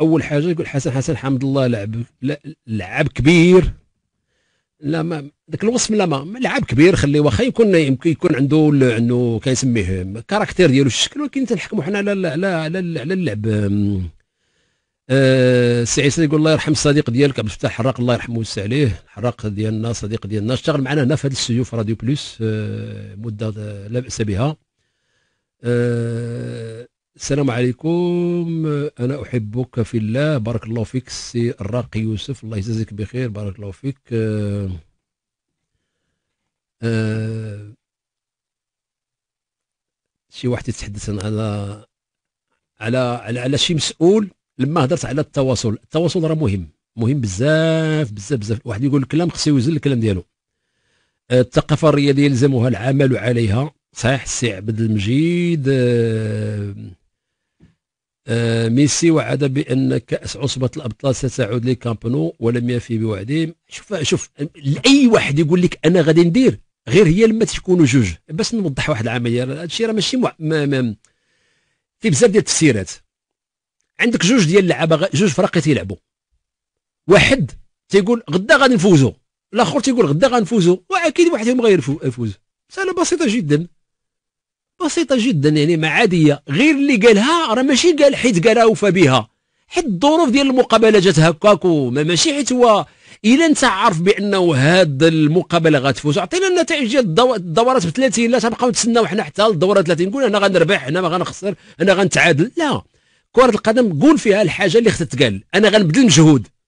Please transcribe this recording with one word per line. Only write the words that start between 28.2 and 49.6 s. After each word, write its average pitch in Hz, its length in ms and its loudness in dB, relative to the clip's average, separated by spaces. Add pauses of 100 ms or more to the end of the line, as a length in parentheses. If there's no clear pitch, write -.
انا 127 220 -4
احبك 117 600 -6
في 113 160 -4
الله، 113 400 -2
بارك 113 260 -6
الله 113 200 -6
فيك - 260 -8
سي - 400 -6
الراقي 117 500 -8
يوسف، 110 440 -6
الله 110 140 -10
يجازيك 110 360 -6
بخير، 113 360 -8
بارك 101 260 -10
الله 101 160 -14
فيك". 135 280 -12 (120)
آه، 104 580 -4 (2000)
آه، 110 920 -6 (2500)
شي - 180 -10
واحد 120 220 -6
يتحدث 104 400 -10
على، 104 760 -8 (920)
على، 113 180 -4
على، 120 420 -4
على 135 180 -4
شي - 160 -2
مسؤول 185 560 0 (300)
لما 156 260 0
هضرت 170 200 -2
على 139 160 -4
التواصل. 131 520 -2 (100)
التواصل 165 400 -2
راه 156 120 -2
مهم، 98 340 -2 (260)
مهم 123 260 -2
بزاف، 156 920 -2
بزاف، 107 280 -6
بزاف. 101 260 -6
واحد 113 180 -8
يقول 139 180 0
الكلام 160 280 -4
خصو - 200 -4
يوزن 143 240 0